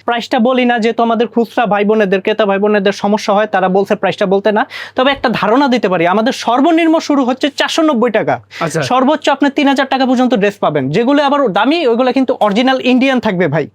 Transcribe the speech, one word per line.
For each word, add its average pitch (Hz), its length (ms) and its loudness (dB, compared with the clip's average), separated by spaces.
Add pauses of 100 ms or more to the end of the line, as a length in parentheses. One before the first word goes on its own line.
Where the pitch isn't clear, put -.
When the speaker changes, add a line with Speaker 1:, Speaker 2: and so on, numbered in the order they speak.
Speaker 1:
প্রাইসটা 240 340 -2
বলি 254 260 0
না, 240 140 0
যেহেতু 226 240 0
আমাদের 226 240 0
খুচরা 233 380 -2
ভাই 202 200 0
বোনেদের, 202 360 0
ক্রেতা 214 240 0
ভাই 196 140 0
বোনেদের 202 320 0
সমস্যা 208 420 -2
হয়, 208 140 2
তারা 190 220 0
বলছে 196 260 0
প্রাইসটা 196 300 -2
বলতে 196 260 0
না। 220 140 0 (300)
তবে 262 160 2
একটা 269 220 -2
ধারণা 240 340 0
দিতে 233 220 0
পারি, 170 180 0
আমাদের 220 260 0
সর্বনিম্ন 320 640 2
শুরু 277 260 0
হচ্ছে 262 240 -2
চারশো 294 320 -2
নব্বই 247 300 0
টাকা। 147 280 -2 (200)
Speaker 2:
আচ্ছা। 160 220 -4
Speaker 1:
সর্বোচ্চ 262 480 0
আপনি 277 200 0
তিন 277 180 0
হাজার 277 200 0
টাকা 269 180 -2
পর্যন্ত 247 280 0
ড্রেস 196 200 0
পাবেন, 151 360 -2
যেগুলো 240 340 0
আবার 277 240 0
দামি, 247 400 0
ওইগুলো 247 260 0
কিন্তু 254 260 0
অরিজিনাল 254 420 0
ইন্ডিয়ান 254 380 2
থাকবে 180 280 0
ভাই। 143 280 -2